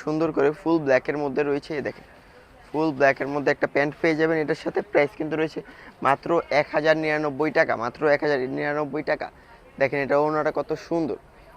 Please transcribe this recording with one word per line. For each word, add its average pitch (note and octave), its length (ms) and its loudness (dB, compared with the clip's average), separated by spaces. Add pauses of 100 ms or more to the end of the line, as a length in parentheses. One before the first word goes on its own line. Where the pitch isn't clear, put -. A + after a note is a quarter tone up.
সুন্দর D#3 320 0
করে C#3 120 4 (120)
ফুল E3 160 2 (100)
ব্ল্যাকের C3+ 360 2
মধ্যে C#3+ 280 -2
রয়েছে। C#3+ 300 -4
এই A#2+ 80 -8
দেখেন - 180 -12 (640)
ফুল D#3 280 0
ব্ল্যাকের C3+ 360 2
মধ্যে C#3+ 200 0
একটা - 200 -2
প্যান্ট C#3+ 260 2
পেয়ে D#3+ 200 2
যাবেন D#3+ 240 2
এটার D#3+ 200 -4
সাথে। - 160 -4 (120)
প্রাইস D3 280 2
কিন্তু D#3 200 -4
রয়েছে D#3 200 -4 (460)
মাত্র C#3 220 2 (320)
এক D3 140 -2
হাজার D#3 300 4
নিরানব্বই D3+ 540 -2
টাকা, C3+ 140 2 (120)
মাত্র A#2+ 160 -8 (140)
এক C#3+ 100 2
হাজার D3 140 2 (200)
নিরানব্বই D3 520 -4
টাকা। - 160 -2 (540)
দেখেন C3+ 240 2
এটা C#3 180 2
ওড়নাটা D3+ 360 0
কত C#3+ 120 -6 (180)
সুন্দর, D#3+ 300 -2 (380)